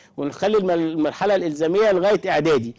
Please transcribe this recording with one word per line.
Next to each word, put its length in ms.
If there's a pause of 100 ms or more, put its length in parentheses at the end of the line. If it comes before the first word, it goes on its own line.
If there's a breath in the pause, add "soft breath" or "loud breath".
(160 soft breath)
ونخلي 420
الم-، 120
المرحلة 640
الإلزامية 580
لغاية 380
إعدادي. 480